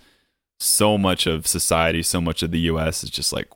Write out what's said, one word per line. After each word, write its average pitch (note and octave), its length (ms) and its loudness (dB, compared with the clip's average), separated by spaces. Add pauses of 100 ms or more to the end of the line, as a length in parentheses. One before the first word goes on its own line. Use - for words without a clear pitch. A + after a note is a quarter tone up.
(580)
so G#2+ 400 2
much F#2 300 2
of D#2+ 180 -2
society, E2 560 2
so F2+ 180 -2
much E2 220 -2
of E2 80 -2
the E2 120 -2
U D#2+ 180 0
S D#2+ 240 -4
is C2+ 60 -10
just - 220 -4
like, - 240 -6